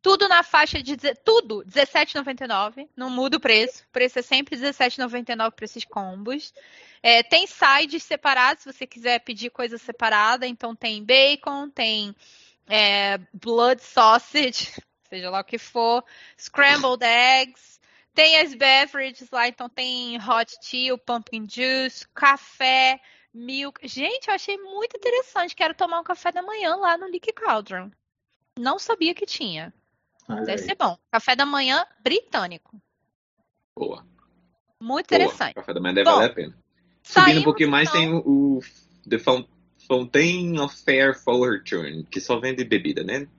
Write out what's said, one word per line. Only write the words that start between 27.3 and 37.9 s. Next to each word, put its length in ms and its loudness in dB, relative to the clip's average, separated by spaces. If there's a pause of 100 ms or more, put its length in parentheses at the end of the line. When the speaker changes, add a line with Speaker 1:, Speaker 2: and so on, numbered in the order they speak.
Speaker 1:
Cauldron. 580 -6 (680)
Não 220 -2
sabia 340 -2
que 120 -6
tinha. 480 -10 (540)
Speaker 2:
Olha 160 -8
Speaker 1:
Deve 180 -4
Speaker 2:
aí. 60 -10
Speaker 1:
ser 80 -4
bom. 220 -2 (140)
Café 240 0
da 100 0
manhã 400 0 (180)
britânico. 760 -4 (960)
Speaker 3:
Boa. 300 -10 (760)
Speaker 1:
Muito 280 -6
Speaker 3:
Boa. 80 4
Speaker 1:
interessante. 380 0
Speaker 3:
Café 180 -10
da 60 -6
manhã 160 -4
deve 140 6
Speaker 1:
Bom, 80 6
Speaker 3:
valer 140 4
a 20 -20
pena. 240 -10 (440)
Subindo 200 4
um 40 10
Speaker 1:
saímos, 200 6
Speaker 3:
pouquinho 260 2
mais, 180 2
Speaker 1:
então. 120 2